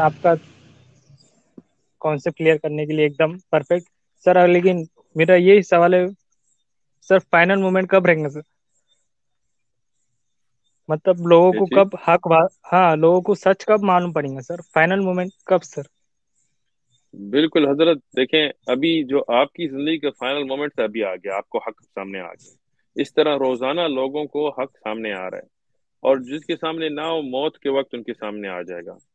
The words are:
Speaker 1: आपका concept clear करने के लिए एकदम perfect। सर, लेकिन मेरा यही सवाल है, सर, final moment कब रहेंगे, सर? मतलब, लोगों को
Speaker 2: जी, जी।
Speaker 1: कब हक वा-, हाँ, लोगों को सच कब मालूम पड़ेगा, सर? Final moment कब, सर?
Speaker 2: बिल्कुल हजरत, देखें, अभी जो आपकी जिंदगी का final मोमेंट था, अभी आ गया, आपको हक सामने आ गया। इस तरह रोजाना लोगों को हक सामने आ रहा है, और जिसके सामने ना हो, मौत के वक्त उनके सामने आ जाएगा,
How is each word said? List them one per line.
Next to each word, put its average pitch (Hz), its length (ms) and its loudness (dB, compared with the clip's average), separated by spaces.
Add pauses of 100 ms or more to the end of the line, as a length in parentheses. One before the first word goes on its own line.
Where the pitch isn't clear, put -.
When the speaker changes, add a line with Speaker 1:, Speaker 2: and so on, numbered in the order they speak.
Speaker 1:
आपका 160 340 2 (1700)
concept 151 340 -4
clear 160 220 2
करने 151 280 -6
के 151 60 -6
लिए 156 140 0
एकदम 160 320 -2 (140)
perfect। 175 360 -2 (380)
सर, 180 220 6
लेकिन 175 380 2 (300)
मेरा 165 200 4
यही 185 260 6
सवाल 175 320 4
है, 180 120 2 (1040)
सर, 190 80 6 (140)
final 180 260 4
moment 185 320 0
कब 185 160 4
रहेंगे, 156 240 0
सर? 151 120 -14 (2500)
मतलब, 170 380 -2
लोगों 175 260 6
को 202 120 0
Speaker 2:
जी, 170 100 -4
जी। - 20 6
Speaker 1:
कब 196 220 2 (100)
हक 170 180 2
वा-, 165 220 4 (160)
हाँ, 175 320 2
लोगों 165 260 4
को 202 120 0
सच 190 340 0
कब 214 160 2
मालूम 180 280 0
पड़ेगा, 139 280 -6
सर? 170 200 -12 (140)
Final 175 260 2
moment 185 320 -4 (160)
कब, 180 140 2
सर? - 260 -14 (1300)
Speaker 2:
बिल्कुल 143 540 0
हजरत, 151 340 0 (140)
देखें, 143 340 0 (180)
अभी 156 360 0
जो 135 160 -2 (120)
आपकी 139 360 -2
जिंदगी 147 300 -6
का 143 120 -6
final 139 340 -6
मोमेंट 139 280 -8
था, 120 120 -4
अभी 107 180 -6
आ 95 120 -6
गया, 95 220 -10
आपको 107 220 -6
हक - 220 -12
सामने 98 400 -14
आ 85 120 -14
गया। - 240 -20 (400)
इस - 180 -6
तरह 151 220 0
रोजाना 131 500 -4
लोगों 139 400 -6
को 147 220 -6 (120)
हक 135 160 -10
सामने 110 360 -10
आ 92 160 -10
रहा 92 80 -12
है, - 120 -16 (540)
और 135 200 0
जिसके 151 340 -10
सामने 160 340 -8
ना 147 140 -10
हो, 165 180 -4
मौत 139 400 -6
के 143 80 -4
वक्त 135 240 -4
उनके 120 180 -10
सामने 104 360 -10
आ 90 140 -10
जाएगा, 87 340 -14 (180)